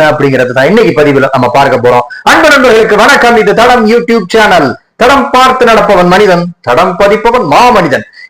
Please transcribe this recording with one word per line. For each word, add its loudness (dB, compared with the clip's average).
அப்படிங்கிறது -2
தான் 0
இன்னைக்கு 0
பதிவுல 0
நம்ம 0
பார்க்க 0
போறோம். 0
அன்பு 2
நண்பர்களுக்கு 2
வணக்கம். 2
இது 0
தடம் 2
YouTube -2
சேனல். 0
தடம் 0
பார்த்து 0
நடப்பவன் 2
மனிதன், 2
தடம் 0
பதிப்பவன் 0
மாமனிதன். 0